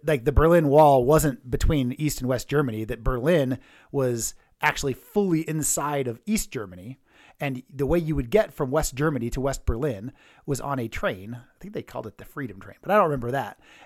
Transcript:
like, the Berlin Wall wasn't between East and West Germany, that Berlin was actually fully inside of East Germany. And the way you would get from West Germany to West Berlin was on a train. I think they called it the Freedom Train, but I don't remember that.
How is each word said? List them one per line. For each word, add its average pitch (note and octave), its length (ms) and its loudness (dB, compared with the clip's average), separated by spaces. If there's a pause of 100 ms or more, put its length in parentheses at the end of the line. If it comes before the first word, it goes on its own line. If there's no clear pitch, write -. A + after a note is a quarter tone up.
like, C#3+ 180 0
the C#3+ 80 2
Berlin D#3+ 360 6
Wall C#3 360 8
wasn't C#3 460 2
between C3 480 2
East D3+ 220 -2
and B2+ 80 -4
West B2+ 200 -2
Germany, A#2+ 360 -2
that A2+ 180 -8
Berlin C3 560 0 (320)
was B2 440 -2 (260)
actually C#3+ 320 0
fully F#3 560 0
inside D3 580 -2
of A#2 200 -8
East - 240 -2
Germany. G2+ 480 -12 (440)
And C#3 200 -6 (120)
the C3+ 120 -2
way D#3+ 120 2
you D#3+ 180 -2
would B2+ 120 -4
get G3+ 240 2
from C3+ 180 -4
West D3 240 -2
Germany C3 360 -2
to C3+ 100 -6
West C3+ 240 -4
Berlin A#2+ 480 -4 (320)
was C3+ 160 -4
on C#3 180 -4
a A#2 100 -4
train. G#2 460 -6
I - 240 -20
think - 140 -18
they - 100 -8
called - 240 -12
it G2+ 120 -16
the - 80 -20
Freedom G#2+ 340 -10
Train, G2+ 220 -18
but - 80 -6
I G3+ 60 4
don't G3+ 80 6
remember C3 260 -2
that. B2+ 280 -4 (280)